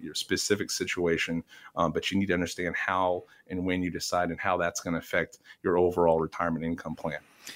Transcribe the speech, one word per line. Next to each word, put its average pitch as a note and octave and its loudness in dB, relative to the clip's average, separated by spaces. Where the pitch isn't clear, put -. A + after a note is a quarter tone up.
your D#2+ -10
specific G2 0
situation, E2+ 0
um, E2+ 2
but E2 -2
you G2 2
need G2 2
to F#2+ 2
understand F2 -2
how F#2 0
and F#2 -4
when F#2 2
you F2+ 0
decide F2 0
and E2 -4
how F#2 0
that's E2+ -2
gonna E2+ -2
affect E2 -2
your F2+ 4
overall E2+ 6
retirement E2 -2
income E2 -4
plan. D2+ -6